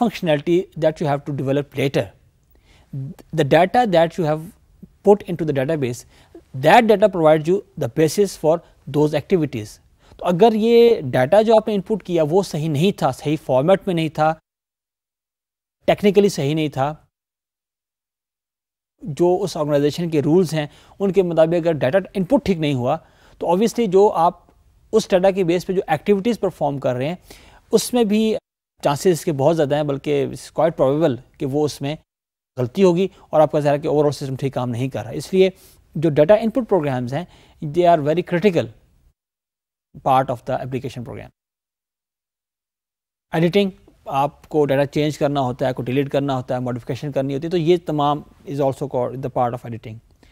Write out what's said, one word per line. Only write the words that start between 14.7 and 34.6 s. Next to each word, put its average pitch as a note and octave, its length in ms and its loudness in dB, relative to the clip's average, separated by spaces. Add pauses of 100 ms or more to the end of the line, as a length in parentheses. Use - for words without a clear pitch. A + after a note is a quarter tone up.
टेक्निकली G3 440 2
सही D3 240 -2
नहीं D#3 160 -2
था, C#3+ 380 -6 (2000)
जो F3 320 0
उस F#3 200 -6
ऑर्गेनाइजेशन D3+ 540 0
के D#3 100 0
रूल्स D#3 340 2
हैं D3 160 -4 (300)
उनके G3 220 2
मुताबिक E3 440 2
अगर E3+ 60 2
डेटा C#3+ 280 0 (160)
इनपुट G#3 280 0
ठीक F#3 140 0
नहीं D3 160 -2
हुआ, B2+ 220 -2 (440)
तो F3 60 -6
obviously G#3 420 0
जो G3 200 6
आप F3 400 0 (440)
उस - 180 0
डेटा F#3+ 200 4
के F#3+ 140 0
बेस E3+ 200 0
पे F#3+ 100 -6
जो F#3 160 -2
एक्टिविटीज G3+ 480 0
परफॉर्म C#3+ 400 -4
कर B2+ 180 -2
रहे B2+ 120 -4
हैं F3 100 -8 (540)
उसमें A#3 360 0
भी G#3+ 280 0 (480)
चांसेस D3+ 280 2
इसके E3 200 -2
बहुत C#3+ 220 2
ज़्यादा C#3+ 220 0
हैं, D3+ 100 -2
बल्कि C#3 400 -2
it's B2+ 240 -12
quite D#3+ 260 -2
probable C#3+ 420 2 (200)
कि D#3 80 -8
वो C#3+ 180 -2
उसमें C#3+ 340 -6 (600)
गलती B2+ 240 -2
होगी F#3 280 2 (220)
और D#3 80 4
आपका D3+ 200 2
ज़ाहिर C#3+ 180 0
है C#3+ 40 -10
कि D#3 60 -4
overall C#3+ 260 2
सिस्टम C3+ 220 -8
ठीक C3+ 180 -6
काम B2 140 -4